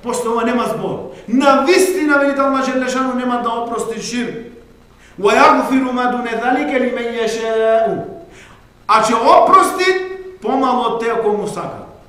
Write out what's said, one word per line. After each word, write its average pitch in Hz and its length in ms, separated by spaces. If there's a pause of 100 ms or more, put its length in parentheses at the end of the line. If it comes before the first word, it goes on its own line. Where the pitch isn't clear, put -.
пошто 240 280
ова 233 120
нема 240 220
збор. - 460 (160)
На 269 380
вистина, 302 520
велите 277 240
Аллах 269 240
Желешану, 262 500
нема 247 280
да 226 60
опрости 233 520
ширк. 233 340 (800)
„Ва 202 140
јагфиру 262 600
ма 247 200
дуна 233 180 (140)
залика 277 360
лимен 233 340
јешау.“ 226 920 (840)
А 214 160
ќе 226 120
опрости 359 720 (560)
помало 247 540
од 233 80
теа 226 200
кому 202 240
сака. - 400 (220)